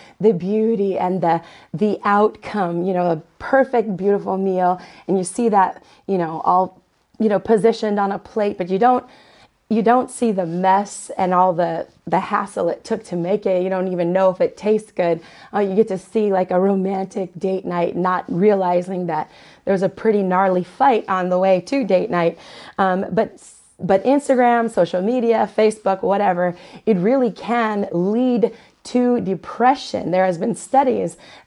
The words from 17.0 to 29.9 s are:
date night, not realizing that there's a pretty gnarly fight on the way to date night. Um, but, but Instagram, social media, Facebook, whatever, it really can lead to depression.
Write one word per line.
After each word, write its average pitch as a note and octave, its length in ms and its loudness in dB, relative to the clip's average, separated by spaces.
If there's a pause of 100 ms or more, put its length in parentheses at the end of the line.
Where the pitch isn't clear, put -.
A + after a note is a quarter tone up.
date F#3+ 300 -4
night, F3 300 0
not F3+ 320 0
realizing F3+ 800 0
that D#3 240 -4 (340)
there's F#3+ 160 0
a F#3+ 80 0
pretty G#3 320 0
gnarly F#3 420 2
fight B3+ 460 0
on F#3 200 -2
the F3+ 100 2
way F#3 220 4
to C#4 220 -2
date A#3+ 280 0
night. E3+ 260 0 (400)
Um, F#3+ 340 0
but, G#3 300 -2 (380)
but F#3+ 240 0
Instagram, B3 680 2
social F3+ 320 0
media, A3+ 560 0
Facebook, G#3+ 460 0
whatever, F3+ 520 0 (300)
it G#3 120 2
really A#3 340 2
can G#3+ 600 -4
lead A3 600 0 (300)
to B3 380 0
depression. G3+ 920 -2